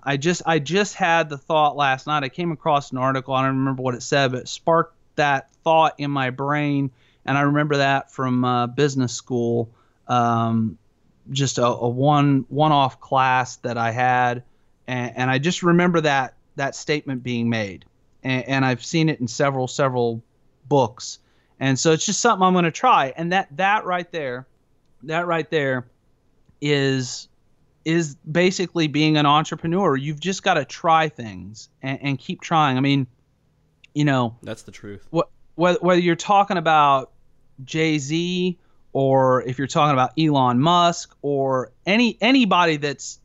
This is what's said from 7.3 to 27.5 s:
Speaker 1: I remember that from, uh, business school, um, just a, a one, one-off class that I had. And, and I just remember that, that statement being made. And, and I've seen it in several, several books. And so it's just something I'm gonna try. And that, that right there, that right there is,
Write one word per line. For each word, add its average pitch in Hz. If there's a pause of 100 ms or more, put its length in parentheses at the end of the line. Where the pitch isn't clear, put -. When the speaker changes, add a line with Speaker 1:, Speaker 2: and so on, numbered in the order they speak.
Speaker 1:
I 143
remember 147
that 139
from, 127
uh, 123
business 131
school, 117 (380)
um, 117 (540)
just 135
a, 123
a 120
one, 139
one-off 143
class 127
that 120
I 117
had. 123 (460)
And, 123
and 127
I 131
just 165
remember 175
that, 139 (220)
that 139
statement 139
being 120
made. 104 (400)
And, 127
and 135
I've 127
seen 160
it 147
in 123
several, 135
several 123 (440)
books. 127 (420)
And 131
so 160
it's 160
just 202
something 208
I'm 185
gonna 175
try. 160
And 170
that, 190
that 196
right 180
there, 131 (580)
that 165
right 165
there 135 (760)
is, 139 (560)